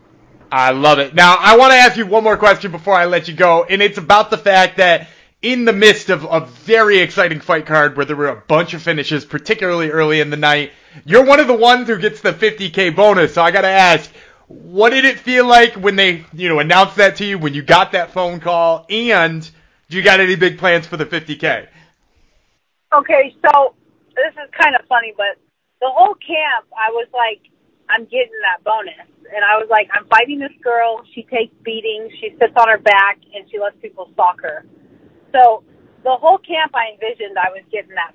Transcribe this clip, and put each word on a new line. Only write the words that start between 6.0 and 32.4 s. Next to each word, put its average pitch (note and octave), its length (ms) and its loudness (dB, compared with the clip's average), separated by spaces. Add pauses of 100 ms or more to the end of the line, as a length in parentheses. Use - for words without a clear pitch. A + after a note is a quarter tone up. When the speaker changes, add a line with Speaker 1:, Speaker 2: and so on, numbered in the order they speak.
Speaker 1:
of E3 160 -2
a D#3+ 220 -4
very G#3+ 520 0
exciting F3 420 -2
fight D#3+ 260 -4
card D3 300 0
where C#3 100 -4
there D3 80 -6
were C#3+ 140 -4
a B2 80 -8
bunch D#3+ 380 -2
of D#3 80 -14
finishes, D3+ 420 -6
particularly F3 680 -4
early D#3 300 0
in D3 100 -4
the D3+ 60 -8
night, D3 340 -2 (340)
you're A3 200 6
one C#4 160 4
of C4+ 80 0
the B3 60 2
ones A#3+ 340 2
who A3 100 -2
gets G3+ 220 -6
the F#3 120 -2
fifty G3+ 380 -4
K F#3 200 -2
bonus. F#3+ 440 2
So E3+ 80 0
I E3+ 80 2
gotta F#3+ 160 0
ask, F#3 420 2 (380)
what F#3 440 -2
did C4 140 0
it C4 140 0
feel B3 280 0
like A#3+ 280 4
when G3 220 -4
they, F3+ 360 -2
you F3 160 -6
know, D#3 120 0
announced F3+ 360 2
that G3 200 2
to G3+ 80 -8
you, G3+ 140 -6
when D3+ 160 -6
you C#3+ 80 -10
got F3 300 2
that F3 200 -4
phone F3 260 -6
call, E3 500 -2
and F3+ 540 -2 (460)
do E3 80 -10
you F#3 80 -2
got F#3+ 160 4
any F#3 160 0
big E3+ 220 -2
plans E3+ 280 0
for F3 100 -14
the D#3 100 -6
fifty D#3+ 280 -10
K? C3+ 320 -6 (1300)
Speaker 2:
Okay, C#4+ 480 0
so C#4+ 320 0 (400)
this D4 200 -6
is D4 180 -20
kind D4+ 260 -2
of - 80 -20
funny, A3+ 300 -4
but G3+ 240 -8 (400)
the B3+ 80 -4
whole F4 260 0
camp, D4+ 640 -6
I A3 160 -4
was A#3 200 -8
like, A3+ 280 -6 (480)
"I'm A3+ 160 -4
getting A#3 400 -8
that F#3 180 -4
bonus." F#3+ 460 -8 (260)
And G#3 80 -6
I G#3 140 0
was A3 140 -6
like, G#3+ 260 0
"I'm G#3 100 -8
fighting B3 320 0
this C#4 240 -12
girl. A#3 400 -4 (120)
She A#3 100 -18
takes A3+ 400 -8
beatings. A3 560 -12
She G#3+ 180 -14
sits A3+ 160 0